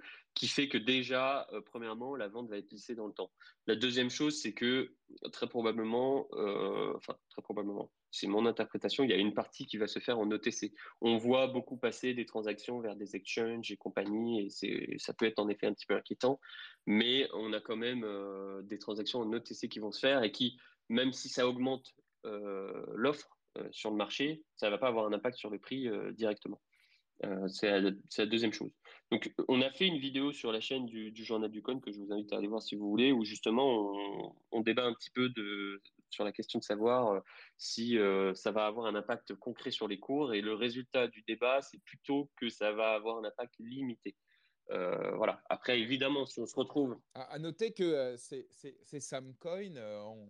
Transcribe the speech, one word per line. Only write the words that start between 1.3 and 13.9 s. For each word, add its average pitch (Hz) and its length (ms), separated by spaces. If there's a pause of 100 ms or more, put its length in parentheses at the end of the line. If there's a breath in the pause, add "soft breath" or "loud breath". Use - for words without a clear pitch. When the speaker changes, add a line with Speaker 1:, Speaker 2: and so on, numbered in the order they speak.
Speaker 1:
euh, 107 80
premièrement, 117 540
la 107 140
vente 117 200
va 104 100
être 101 120
lissée 110 240
dans 110 140
le 98 40
temps. 92 200 (340 loud breath)
La 110 80
deuxième 123 360
chose, 151 300
c'est 110 120
que, 127 420 (380)
très 117 160
probablement, 117 840
euh, 101 600
enfin, - 220 (140)
très - 120
probablement, 101 480 (220)
c'est - 160
mon 107 180
interprétation, 107 580
il 120 60
y - 20
a 90 40
une 101 180
partie 123 320
qui - 100
va 104 120
se - 100
faire 120 200
en 107 120
O 107 80
T 113 120
C. - 220 (280 loud breath)
On 117 160
voit 123 320
beaucoup 123 280
passer 123 380
des 120 120
transactions 110 540
vers 104 160
des 101 200
exchanges 113 560
et 98 40
compagnie, 107 720